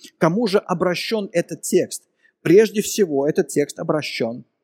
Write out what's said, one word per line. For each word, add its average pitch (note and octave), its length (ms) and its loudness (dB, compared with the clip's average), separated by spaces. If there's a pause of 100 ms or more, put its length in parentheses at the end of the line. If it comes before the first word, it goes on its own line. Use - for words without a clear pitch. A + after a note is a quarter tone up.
(180)
К - 40 -4
кому F#3+ 260 2
же F#3+ 120 2
обращен F#3 760 -4
этот E3+ 280 -4
текст? - 420 -2 (380)
Прежде G3+ 400 6
всего, D3+ 460 0
этот F3 200 0
текст - 320 -2
обращен C#3 640 -6 (200)